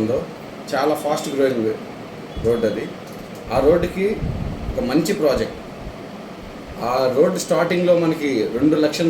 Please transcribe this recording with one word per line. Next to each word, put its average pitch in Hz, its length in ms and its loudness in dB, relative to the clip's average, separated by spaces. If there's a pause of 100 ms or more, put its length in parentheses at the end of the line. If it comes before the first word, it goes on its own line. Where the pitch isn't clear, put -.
ఉందో, 117 180 2 (540)
చాలా 147 220 2 (100)
ఫాస్ట్ 151 320 -2
గ్రోయింగ్ 120 360 2 (720)
రోడ్ 110 260 2
అది. - 120 -4 (720)
ఆ 127 120 4
రోడ్డుకి 175 400 2 (640)
ఒక 123 200 -2
మంచి 151 220 2 (100)
ప్రాజెక్ట్. 117 340 2 (1300)
ఆ 123 40 0 (240)
రోడ్డు 175 280 4
స్టార్టింగ్లో 175 500 4 (100)
మనకి 151 260 0 (240)
రెండు 151 300 4
లక్షల 165 260 2